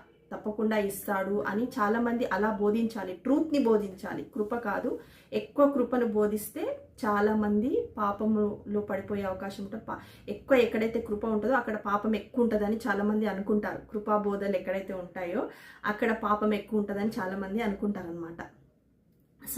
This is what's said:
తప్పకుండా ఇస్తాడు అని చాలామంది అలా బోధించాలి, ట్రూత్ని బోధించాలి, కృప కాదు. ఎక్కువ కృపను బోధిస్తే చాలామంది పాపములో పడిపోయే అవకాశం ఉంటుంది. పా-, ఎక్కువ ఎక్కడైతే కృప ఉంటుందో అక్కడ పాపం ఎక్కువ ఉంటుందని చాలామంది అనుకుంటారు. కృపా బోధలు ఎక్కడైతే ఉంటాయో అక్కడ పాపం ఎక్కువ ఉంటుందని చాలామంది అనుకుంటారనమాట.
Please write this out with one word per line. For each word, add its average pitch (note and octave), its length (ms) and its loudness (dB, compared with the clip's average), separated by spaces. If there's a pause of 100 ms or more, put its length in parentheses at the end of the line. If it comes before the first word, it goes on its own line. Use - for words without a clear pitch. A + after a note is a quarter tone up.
(320)
తప్పకుండా G#3+ 440 0
ఇస్తాడు G3 720 0
అని G#3 160 0
చాలామంది A#3 600 2
అలా G#3 340 0
బోధించాలి, G#3+ 520 2
ట్రూత్ని D4 460 2
బోధించాలి, G3+ 760 2
కృప G#3+ 200 -2
కాదు. G#3 440 -2 (340)
ఎక్కువ C#4+ 360 4
కృపను B3 380 2
బోధిస్తే G#3+ 720 0 (260)
చాలామంది G#3+ 840 2 (100)
పాపములో G#3 840 0
పడిపోయే G3+ 420 -4
అవకాశం G3 420 -6
ఉంటుంది. A3 200 -10
పా-, - 440 -12
ఎక్కువ B3 300 4
ఎక్కడైతే A3+ 420 2
కృప G#3+ 240 -4
ఉంటుందో G#3+ 300 2
అక్కడ G#3+ 220 0
పాపం G#3 400 0
ఎక్కువ A#3 280 0
ఉంటుందని G#3+ 320 2
చాలామంది G#3+ 500 2
అనుకుంటారు. G3 640 0
కృపా G#3+ 260 0
బోధలు G3 400 0
ఎక్కడైతే F#3+ 360 -4
ఉంటాయో F3+ 560 -4 (360)
అక్కడ A3 280 0
పాపం G#3 420 2
ఎక్కువ G#3 240 -2
ఉంటుందని G3+ 300 0
చాలామంది G3 540 -2
అనుకుంటారనమాట. F3 800 -4 (1160)